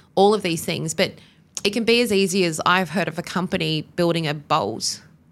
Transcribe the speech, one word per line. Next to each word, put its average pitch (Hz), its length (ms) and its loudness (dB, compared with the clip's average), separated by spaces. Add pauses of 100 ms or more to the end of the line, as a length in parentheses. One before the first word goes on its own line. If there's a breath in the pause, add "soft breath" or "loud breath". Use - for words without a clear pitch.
(140 soft breath)
all 202 200 6
of 202 80 -2
these 165 220 -2
things. 160 300 -4
But - 180 -2 (520 soft breath)
it 208 60 0
can 220 140 -2
be 233 160 4
as 233 120 0
easy 190 320 2
as 160 220 -2
I've 180 240 2
heard 170 180 -2
of 160 100 -8
a 165 40 -6
company 160 600 -4 (140)
building 170 300 2
a 147 80 -2
bolt 143 680 -2 (300)